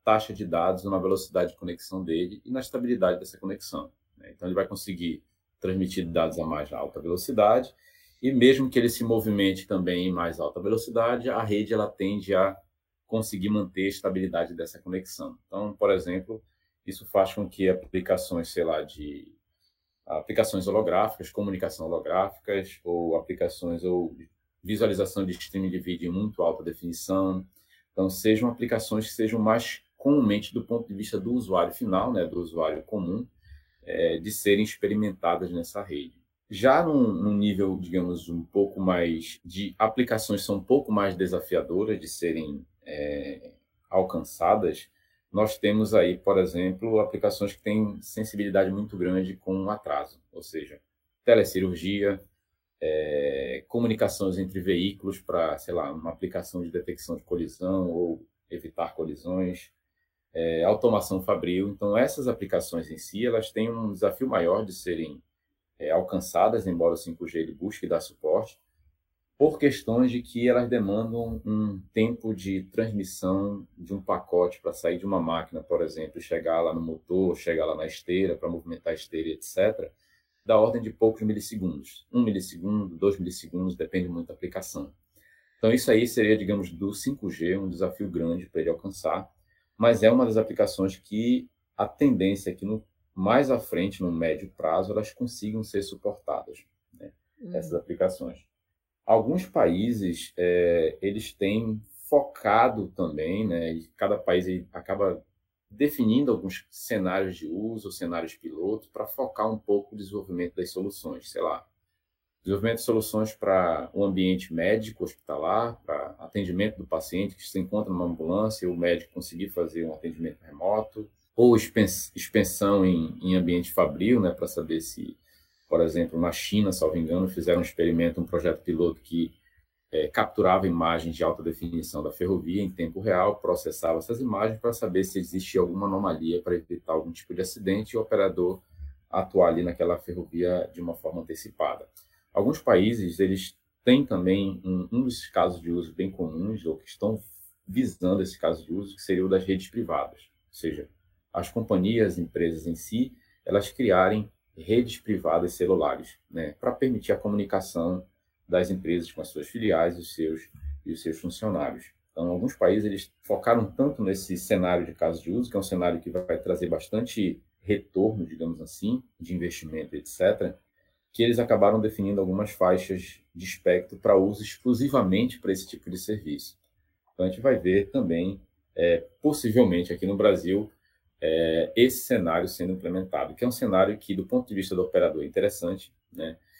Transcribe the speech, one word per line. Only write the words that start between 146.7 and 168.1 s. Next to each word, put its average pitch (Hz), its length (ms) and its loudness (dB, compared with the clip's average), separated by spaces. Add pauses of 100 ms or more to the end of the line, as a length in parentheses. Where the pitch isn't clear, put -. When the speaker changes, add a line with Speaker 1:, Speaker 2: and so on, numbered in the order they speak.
Speaker 1:
que - 120 -20
estão 110 340 -2 (440)
visando 180 560 0
esse - 160 -6
caso 82 260 -2
de 82 80 -8
uso, 98 240 -6
que - 60 -18
seria 92 220 2
o 95 40 0
das 95 160 4
redes 95 240 -2
privadas. 82 600 -6 (200)
Ou - 60 -20
seja, 73 340 -6 (440)
as - 160 -4
companhias, 107 680 2
empresas 82 480 -2
em 82 80 -2
si, - 420 -4 (280)
elas 101 260 2
criarem 104 580 4 (280)
redes 110 440 0
privadas 87 520 0
celulares, 85 640 0 (100)
né, 78 320 -6
pra 123 120 0
permitir 117 400 0
a 95 40 4
comunicação 92 880 -2 (440)
das 90 220 4
empresas 87 400 -2
com 80 100 -12
as - 80 -10
suas 73 200 -10
filiais 87 480 2
e 87 40 -12
os - 140 -14
seus, 80 340 -4 (360)
e - 80 -6
os 80 100 -8
seus 80 160 -6
funcionários. 85 680 -4 (260)
Então, 82 160 -4
alguns - 260 -2
países, 104 300 4
eles 98 280 -6 (100)
focaram 113 480 2
tanto 135 340 0
nesse 95 320 -2
cenário 90 500 2
de - 60 -12
caso 82 300 -2
de 87 100 -6
uso, 123 180 -2
que 101 60 -4
é - 40 2
um - 20 -6
cenário 87 380 0
que 87 100 -10
vai 87 280 -2
trazer 90 300 -2
bastante 107 720 -2 (200)
retorno, 101 640 0